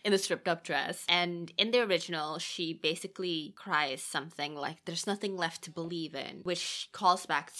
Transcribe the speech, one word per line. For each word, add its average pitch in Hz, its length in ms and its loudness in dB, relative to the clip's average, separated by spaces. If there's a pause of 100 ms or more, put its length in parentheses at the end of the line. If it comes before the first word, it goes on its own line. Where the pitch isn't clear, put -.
in 202 100 4
a 190 40 8
stripped 185 300 -2
up 170 160 2
dress. 151 420 -2
And 175 520 2
in 208 120 4
the 247 100 6
original, 165 580 0
she 165 340 -4
basically 165 840 -4
cries 151 440 0
something 151 520 -4
like, 143 320 -6
"There's 165 200 -4
nothing 202 300 -2
left 165 280 -2
to 170 60 -10
believe 165 440 -6
in," 135 300 -8
which - 480 -2
calls 190 340 4
back 156 340 0